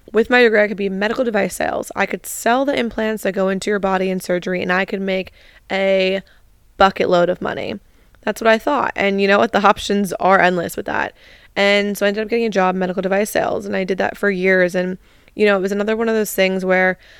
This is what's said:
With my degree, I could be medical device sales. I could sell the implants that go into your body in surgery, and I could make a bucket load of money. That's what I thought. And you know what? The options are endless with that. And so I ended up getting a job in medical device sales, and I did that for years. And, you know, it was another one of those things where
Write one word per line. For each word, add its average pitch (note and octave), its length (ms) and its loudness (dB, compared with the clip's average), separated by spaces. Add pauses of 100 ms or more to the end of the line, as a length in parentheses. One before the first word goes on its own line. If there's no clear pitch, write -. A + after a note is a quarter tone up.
(120)
With A3 200 2
my B3 100 4
degree, A3 200 4
I G#3 60 2
could G#3 100 -6
be G3 120 -2
medical G#3 340 -2
device G3+ 320 -2
sales. - 400 -4
I G3 120 0
could - 180 -8
sell B3+ 400 0
the C#4 100 0
implants A3 460 -4
that F#3+ 120 -4
go F#3+ 160 0
into F#3+ 200 -4
your G#3 80 0
body F#3+ 320 0
in F#3 100 -2
surgery, F3+ 440 -4
and F3+ 100 -2
I F#3+ 100 0
could G3 180 -6
make F#3+ 300 -4 (400)
a F#3+ 520 0 (520)
bucket - 320 4
load F3 220 4
of F3+ 100 -2
money. - 400 -6 (420)
That's - 200 -6
what A3+ 60 2
I A3 100 4
thought. C4 380 -2
And G3 260 0
you G3 60 2
know G3+ 100 4
what? A3+ 140 2
The G3+ 120 0
options G3+ 500 2
are F#3+ 260 4
endless F3 360 0
with - 120 -6
that. - 260 -4 (420)
And G3+ 400 2
so G3+ 120 0
I - 20 4
ended G#3 140 -4
up G#3 60 -8
getting A#3 160 0
a A3 40 0
job F#3 240 0
in F#3 60 -2
medical F#3 240 -4
device G3 260 0
sales, - 380 -2
and G3+ 80 -6
I F#3+ 80 -2
did F#3 160 -4
that G3 180 -2
for G3+ 140 0
years. F#3 420 2
And, F#3 240 -2 (380)
you G#3+ 100 2
know, G3+ 100 4
it F#3+ 60 0
was F#3+ 100 -2
another G#3 240 -2
one A3+ 140 -2
of A3 60 0
those G#3+ 180 -2
things F#3+ 320 0
where F#3 320 2 (220)